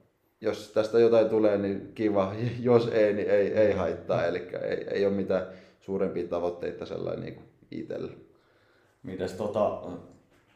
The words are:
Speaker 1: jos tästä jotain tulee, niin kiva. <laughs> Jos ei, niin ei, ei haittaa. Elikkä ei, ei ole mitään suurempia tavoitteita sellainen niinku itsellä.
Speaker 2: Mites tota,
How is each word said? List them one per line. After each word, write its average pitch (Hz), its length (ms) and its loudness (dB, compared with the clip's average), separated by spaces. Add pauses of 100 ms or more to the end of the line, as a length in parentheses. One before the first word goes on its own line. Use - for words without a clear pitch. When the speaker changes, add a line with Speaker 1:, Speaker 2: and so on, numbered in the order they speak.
(420)
Speaker 1:
jos - 300 -4
tästä 110 280 2
jotain 113 300 6
tulee, 107 280 4
niin 98 380 -4
kiva. 101 400 0 (120)
<laughs> 117 120 -6
Jos 117 280 6
ei, 107 260 4
niin 92 160 -2
ei, 98 240 4
ei 107 200 4
haittaa. 87 520 -2
Elikkä 87 320 -4
ei, - 340 -4
ei 98 140 0
ole 98 80 2
mitään 95 340 -2 (320)
suurempia 92 480 -4
tavoitteita 85 580 -6
sellainen 85 400 -6
niinku - 160 -14 (300)
itsellä. - 400 -10 (920)
Speaker 2:
Mites 92 300 -8
tota, 104 480 -2 (760)